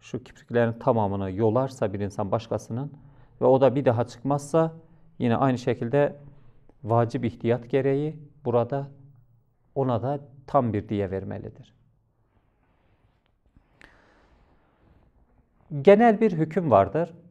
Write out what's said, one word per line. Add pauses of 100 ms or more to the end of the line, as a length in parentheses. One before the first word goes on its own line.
şu
kipriklerin
tamamını
yolarsa
bir
insan
başkasının (480)
ve
o
da
bir
daha
çıkmazsa (460)
yine
aynı
şekilde (680)
vacip
ihtiyat
gereği (260)
burada (880)
ona
da (280)
tam
bir
diye
vermelidir. (4000)
Genel
bir
hüküm
vardır. (180)